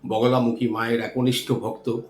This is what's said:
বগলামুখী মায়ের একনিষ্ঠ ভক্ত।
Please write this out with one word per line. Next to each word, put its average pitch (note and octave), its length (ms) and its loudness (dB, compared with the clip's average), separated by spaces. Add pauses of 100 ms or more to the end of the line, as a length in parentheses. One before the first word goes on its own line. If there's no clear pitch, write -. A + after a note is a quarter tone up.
বগলামুখী A#2+ 600 2
মায়ের A2+ 340 0
একনিষ্ঠ B2 500 -2
ভক্ত। A2+ 460 -4 (120)